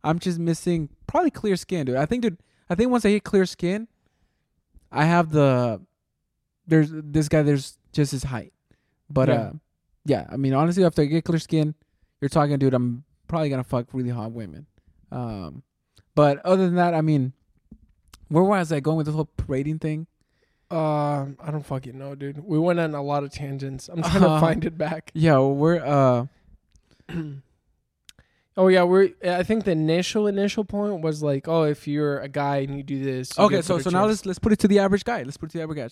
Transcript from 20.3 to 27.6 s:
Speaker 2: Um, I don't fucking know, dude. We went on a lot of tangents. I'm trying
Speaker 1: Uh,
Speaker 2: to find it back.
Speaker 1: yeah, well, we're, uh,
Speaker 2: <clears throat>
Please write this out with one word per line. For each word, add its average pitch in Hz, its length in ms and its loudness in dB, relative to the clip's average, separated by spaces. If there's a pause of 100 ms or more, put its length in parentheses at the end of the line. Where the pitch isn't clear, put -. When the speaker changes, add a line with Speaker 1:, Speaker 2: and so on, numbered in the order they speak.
Speaker 2:
Um, 147 680 -2
I 160 120 -10
don't 147 160 -8
fucking 131 320 -10
know, 139 160 -14
dude. 143 280 -12
We 175 160 -2
went 170 220 2
on 160 140 -2
a 143 80 -6
lot 143 220 -2
of 139 60 -10
tangents. 139 600 -10
I'm 170 120 -8
trying 170 220 4
Speaker 1:
Uh, 160 120 6
Speaker 2:
to 151 40 4
find 160 240 2
it 160 140 -6
back. 160 360 -4
Speaker 1:
yeah, 160 180 4
well, 135 220 4
we're, 156 300 2
uh, 131 420 4 (800)
Speaker 2:
<clears throat> 165 140 -6 (1300)